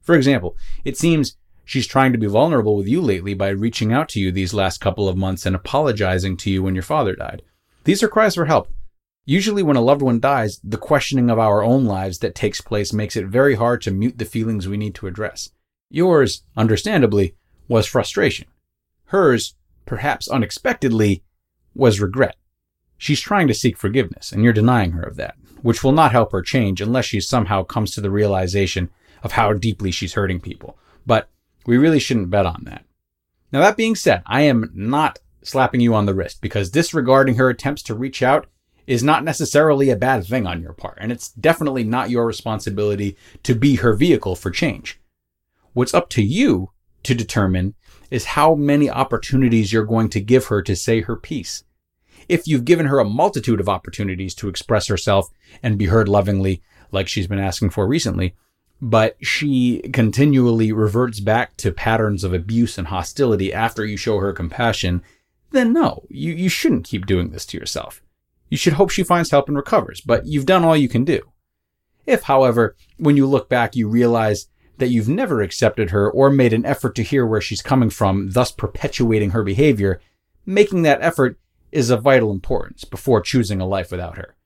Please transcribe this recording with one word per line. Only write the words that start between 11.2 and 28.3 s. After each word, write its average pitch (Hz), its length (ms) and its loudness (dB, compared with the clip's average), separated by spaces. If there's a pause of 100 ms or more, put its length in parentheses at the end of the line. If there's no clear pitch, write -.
of 113 80 2
our 107 240 2
own 123 220 2
lives 95 340 -4
that 95 160 -6
takes - 260 -4
place 104 320 -4
makes 107 220 -4
it 101 120 -4
very 127 280 4
hard 117 280 0
to 104 100 -4
mute 110 260 -2
the 117 60 -4
feelings 110 420 -4
we 101 100 -6
need 107 200 -6
to - 100 -12
address. 98 440 -10 (380)
Yours, 151 540 2 (140)
understandably, 110 800 0 (320)
was 113 180 2
frustration. - 640 -2 (580)
Hers, 147 480 2 (320)
perhaps - 400 -6
unexpectedly, 113 960 0 (520)
was 110 260 2
regret. 104 360 -2 (640)
She's - 220 -2
trying 196 280 0
to 113 60 2
seek - 220 -2
forgiveness, 104 560 -4
and 101 100 0
you're 117 100 4
denying 107 400 2
her 82 100 -6
of - 140 -10
that, - 200 -10 (240)
which 117 240 -2
will 135 80 4
not 151 200 4
help 117 200 2
her 92 100 -2
change 101 380 -2
unless 113 240 -2
she 101 160 -4
somehow 101 420 -2
comes 107 300 -4
to - 80 -10
the 101 100 -4
realization 95 800 0 (320)